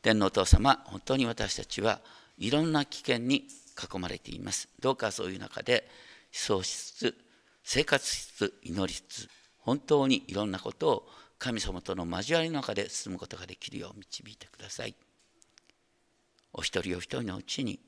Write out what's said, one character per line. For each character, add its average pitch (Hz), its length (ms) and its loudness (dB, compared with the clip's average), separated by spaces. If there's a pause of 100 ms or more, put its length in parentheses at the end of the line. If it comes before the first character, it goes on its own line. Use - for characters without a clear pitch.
天 110 160 6
の 98 100 6
お - 40 4
父 95 140 4
様、 131 400 8
本 98 160 -12
当 135 160 0
に 131 80 4
私 113 300 -2
た 107 100 -8
ち - 160 -6
は 107 180 2 (380)
い 104 120 -4
ろ 147 120 4
ん 160 100 2
な 147 140 2
危 - 140 -12
険 120 200 0
に 127 280 2 (460)
囲 95 60 -6
ま 90 80 -4
れ - 120 -6
て - 120 -14
い - 80 -10
ま 95 140 -6
す。 - 160 -6 (100)
ど 131 120 2
う 127 40 0
か 107 160 -2
そ - 140 -4
う 92 60 -4
い 95 40 -6
う 95 40 -10
中 98 240 -10
で、 - 260 2 (580)
思 95 140 4
想 - 20 -4
し - 120 -4
つ - 160 -10
つ、 - 260 -2 (460)
生 143 200 2
活 143 220 2
し - 220 -4
つ - 40 -20
つ、 - 320 -2
祈 92 240 -2
り - 60 -4
つ - 320 -12
つ、 - 40 -20 (280)
本 135 220 0
当 139 280 4
に 117 200 4
い 92 60 -8
ろ 104 120 0
ん 98 60 -2
な 92 80 -4
こ - 120 -8
と 160 180 2
を - 200 2 (280)
神 117 220 -4
様 90 220 -4
と 95 120 -6
の 87 120 -4
交 101 320 0
わ 160 60 2
り 165 60 -2
の 160 60 -4
中 123 180 -2
で 101 160 -4
進 - 220 -8
む 92 80 -6
こ 85 80 -12
と - 80 -14
が 90 100 -14
で 90 120 -16
き - 120 -12
る - 100 -10
よ 95 140 -10
う 101 60 -18
導 - 320 -14
い - 60 -20
て - 100 -20
く - 120 -20
だ 98 100 -16
さ - 160 -10
い。 110 100 -10 (1600)
お - 80 -10
一 - 200 -2
人 87 140 -4
お 90 60 -8
一 - 180 -6
人 120 40 -6
の 95 140 -4
う 101 60 -12
ち - 220 -6
に - 220 -6